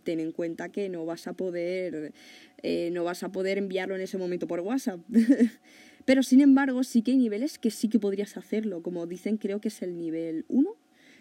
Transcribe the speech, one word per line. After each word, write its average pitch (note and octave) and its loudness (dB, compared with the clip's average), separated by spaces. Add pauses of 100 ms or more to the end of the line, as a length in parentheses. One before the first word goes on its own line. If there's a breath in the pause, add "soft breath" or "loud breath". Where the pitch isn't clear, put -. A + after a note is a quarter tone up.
ten E3 -2
en D#3+ -4
cuenta E3+ -6
que G3+ -6
no E3+ -8
vas E3+ -8
a F3+ -10
poder... F3 -6 (520 loud breath)
Eh, E3+ -2
no F3 -2
vas F3 -4
a F#3 -6
poder F#3+ -2
enviarlo F#3+ -4
en F#3+ -6
ese F#3+ -6
momento F3+ -4
por F3 -4
WhatsApp. G3+ -4 (100)
<laughs> - 2
Pero, C4+ 6
sin C4 8
embargo, C4+ 6
sí A#3 2
que B3 0
hay C4+ 4
niveles A#3 0
que A3+ 0
sí - -2
que G#3+ 2
podrías G3+ -2
hacerlo. G3 -6
Como E3+ -6
dicen, F#3 -4
creo G#3 -4
que A3+ -6
es - -8
el F3+ -6
nivel E3 -6
uno, F4 2 (460 soft breath)